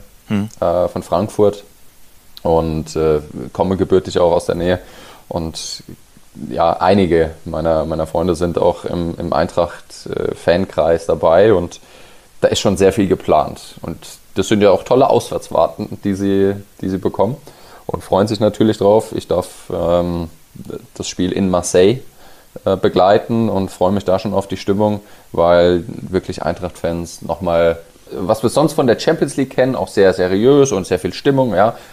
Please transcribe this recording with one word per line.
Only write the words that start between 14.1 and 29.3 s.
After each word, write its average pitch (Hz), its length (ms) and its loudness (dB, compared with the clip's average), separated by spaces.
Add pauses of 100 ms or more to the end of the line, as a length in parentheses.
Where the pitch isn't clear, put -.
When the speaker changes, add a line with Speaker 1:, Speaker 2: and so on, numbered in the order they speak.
Speaker 2:
das 98 140 -4
sind 104 140 2
ja 101 100 8
auch 95 120 2
tolle 131 280 4
Auswärtsfahrten, 101 920 -2
die 101 120 -2
sie, 98 400 0 (260)
die 92 80 -4
sie 95 80 -2
bekommen 101 380 -2 (500)
und - 180 -8
freuen 95 240 2
sich 107 120 -4
natürlich 110 400 2
drauf. 104 340 2
Ich - 140 -8
darf, 87 200 -2 (240)
ähm, 87 560 0 (680)
das - 120 -10
Spiel - 240 -4
in 95 200 0
Marseille, 92 480 4 (680)
äh, 95 120 2
begleiten 107 720 2
und 95 220 -2
freue - 220 0
mich 101 120 -2
da 92 140 2
schon 98 160 -6
auf 95 140 -2
die 95 100 -8
Stimmung, 104 440 -2 (320)
weil 87 540 4
wirklich - 560 -6
Eintracht-Fans 85 760 -6
nochmal, 85 560 0 (340)
was 101 300 -2
wir 120 80 0
sonst 151 240 0
von 143 140 0
der 208 120 2
Champions 160 380 -2